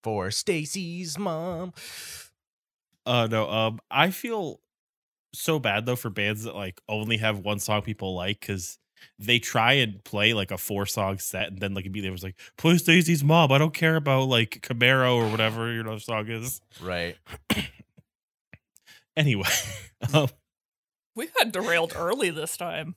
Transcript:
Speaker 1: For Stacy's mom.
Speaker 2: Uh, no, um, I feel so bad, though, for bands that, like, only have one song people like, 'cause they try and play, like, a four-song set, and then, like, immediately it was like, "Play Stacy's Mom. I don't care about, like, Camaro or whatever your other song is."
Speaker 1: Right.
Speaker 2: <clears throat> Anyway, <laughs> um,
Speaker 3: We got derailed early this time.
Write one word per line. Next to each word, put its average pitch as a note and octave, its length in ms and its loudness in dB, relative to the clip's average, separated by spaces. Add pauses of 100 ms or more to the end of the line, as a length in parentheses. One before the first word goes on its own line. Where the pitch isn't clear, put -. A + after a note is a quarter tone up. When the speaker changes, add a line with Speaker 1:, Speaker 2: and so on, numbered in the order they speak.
Speaker 1:
For G2+ 280 -2
Stacy's E3+ 880 -4
mom. F3 540 -6 (1300)
Speaker 2:
Uh, A#2+ 240 2
no, A2 200 0
um, A2 300 0 (100)
I E3 200 4
feel G#3 500 -6 (720)
so D#3+ 240 0
bad, A2 280 0
though, B2 80 0
for A#2 160 -6
bands G#2+ 340 -2
that, F2+ 120 -8
like, F#2+ 320 -10
only G#2+ 300 0
have G#2+ 200 0
one G2+ 200 -2
song G#2+ 240 0
people G2 320 -6
like, F#2 260 -4
'cause - 380 -8 (400)
they A#2 200 2
try A#2 360 2
and A2 300 0
play, G#2+ 280 2
like, G2+ 180 -2
a F#2+ 60 -4
four-song G2 640 -4
set, F#2+ 300 -6
and F#2+ 120 -12
then, G2 140 -2
like, F#2+ 100 -6
immediately F#2+ 240 -6
it F#2+ 40 -6
was F2+ 100 -10
like, F#2+ 180 -12 (160)
"Play E3+ 220 6
Stacy's E3 440 6
Mom. D3+ 300 8
I C#3 60 6
don't D#3 160 2
care D#3+ 220 2
about, C3+ 320 2
like, A#2 340 2
Camaro B2+ 540 4
or A2+ 140 2
whatever A2 400 0
your A2+ 160 -4
other A2 140 -6
song G#2+ 280 -4
is." A2+ 320 -6 (200)
Speaker 1:
Right. F2 360 -4 (340)
Speaker 2:
<clears throat> - 80 0 (1600)
Anyway, C3 280 2 (320)
<laughs> - 360 -8
um, D3 140 6 (880)
Speaker 3:
We C#4+ 140 -8
got A3 240 2
derailed E3+ 420 0
early F3+ 360 -2
this D#3 260 -8
time. E3 400 -8